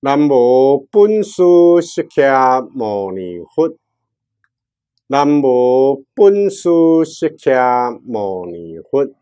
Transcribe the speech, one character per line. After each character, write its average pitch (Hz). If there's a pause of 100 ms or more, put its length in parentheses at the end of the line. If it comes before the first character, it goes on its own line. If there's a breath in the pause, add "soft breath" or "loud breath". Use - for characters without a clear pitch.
南 139
无 135
本 208
师 196 (380)
释 170
迦 131 (140)
牟 104
尼 90 (180)
佛。 160 (1300)
南 139
无 135
本 202
师 196 (380)
释 160
迦 123
牟 101
尼 85
佛。 135 (140)